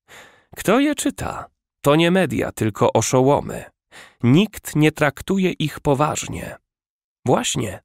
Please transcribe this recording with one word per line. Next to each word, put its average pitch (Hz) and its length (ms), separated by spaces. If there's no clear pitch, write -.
Kto 220 240
je 285 140
czyta? - 520
To 143 160
nie 170 140
media, 175 420
tylko 110 400
oszołomy. 131 720
Nikt 151 540
nie 151 160
traktuje 180 580
ich - 300
poważnie. - 760
Właśnie. 127 580